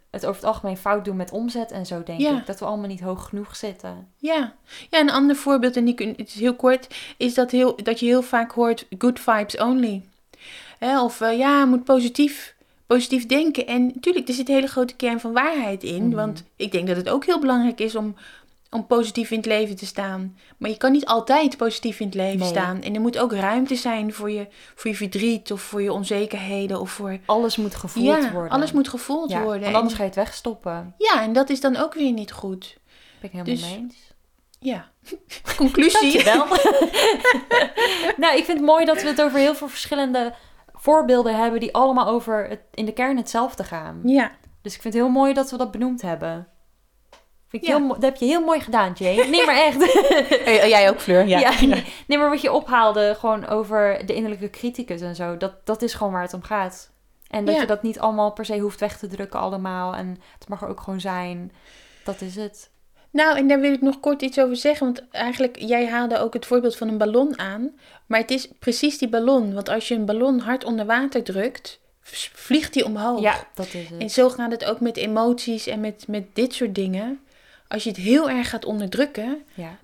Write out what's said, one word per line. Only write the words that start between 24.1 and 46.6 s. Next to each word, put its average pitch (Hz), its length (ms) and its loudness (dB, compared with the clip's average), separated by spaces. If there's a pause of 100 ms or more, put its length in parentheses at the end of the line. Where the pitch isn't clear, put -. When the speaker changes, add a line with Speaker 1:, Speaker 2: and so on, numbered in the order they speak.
Speaker 2:
voor 208 180 -8
je, 208 160 -6 (280)
voor - 160 -6
je 202 60 -4
verdriet 208 560 -2
of 196 80 -8
voor 208 220 -6
je 202 100 -2
onzekerheden 196 880 -4
of 185 100 -8
voor 196 360 -8
Speaker 1:
Alles 226 300 0
moet 208 180 -4
gevoeld 233 320 -4
Speaker 2:
Ja, 285 260 2
Speaker 1:
worden. 170 200 -6
Speaker 2:
alles 285 200 0
moet 277 160 2
gevoeld 285 420 -6
Speaker 1:
Ja, 180 120 -2
Speaker 2:
worden. 208 200 -4
Speaker 1:
want 208 120 0
anders 226 180 2
Speaker 2:
En 220 60 -8
Speaker 1:
ga 208 40 -4
je 196 60 0
het 190 100 -6
wegstoppen. 180 800 -6
Speaker 2:
Ja, 381 240 2
en 220 100 -2
dat 269 180 2
is 269 100 -2
dan 262 160 2
ook 311 180 -2
weer 277 180 0
niet 214 200 -6
goed. 190 440 -12 (440)
Speaker 1:
Ben 196 100 -16
ik - 20 -
helemaal 175 120 -10 (100)
Speaker 2:
Dus 165 60 -4 (100)
Speaker 1:
mee 190 80 -12
eens. 240 180 -12 (600)
Speaker 2:
Ja. 247 320 -8 (320)
<laughs> - 340 -10
Conclusie. 294 680 4
Speaker 1:
Dankjewel. 285 220 6
<laughs> 415 1700 2
Nou, 302 200 4
ik 330 80 2
vind 330 140 -2
het 285 80 0
mooi 320 180 8
dat 311 180 2
we 294 60 -2
het 302 140 2
over 277 160 2
heel 285 160 6
veel 294 140 -10
verschillende 254 640 -2 (400)
voorbeelden 247 680 4
hebben 233 200 0
die 233 140 -4
allemaal 254 320 4
over 220 420 -2
het, 208 120 -10 (140)
in 220 100 -6
de 214 80 -4
kern 262 240 -2
hetzelfde 240 480 -4
gaan. 160 400 -12
Speaker 2:
Ja. 254 260 4 (320)
Speaker 1:
Dus 202 120 -12
ik - 80 -16
vind 220 120 -4
het 233 80 2
heel 254 100 2
mooi 269 200 4
dat 269 180 -2
we 254 60 -8
dat 233 140 -4
benoemd 247 320 -4
hebben. 165 460 -6 (1000)